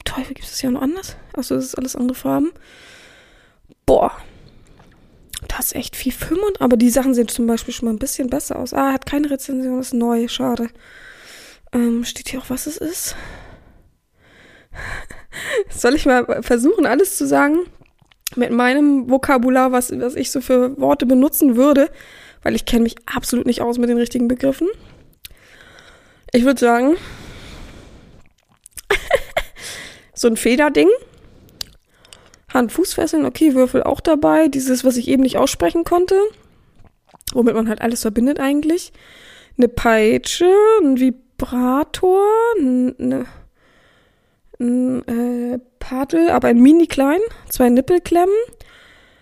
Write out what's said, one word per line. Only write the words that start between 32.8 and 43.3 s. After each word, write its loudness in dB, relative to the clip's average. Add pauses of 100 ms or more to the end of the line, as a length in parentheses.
okay, 2
Würfel 2
auch -2
dabei. 2
Dieses, -2
was 2
ich -4
eben 2
nicht 0
aussprechen 0
konnte, 2 (1120)
womit 2
man 0
halt -4
alles -4
verbindet 0
eigentlich. -2 (680)
Eine 4
Peitsche, 2 (300)
ein 2
Vibrator, 0 (340)
n-, 0
ne, -4 (1300)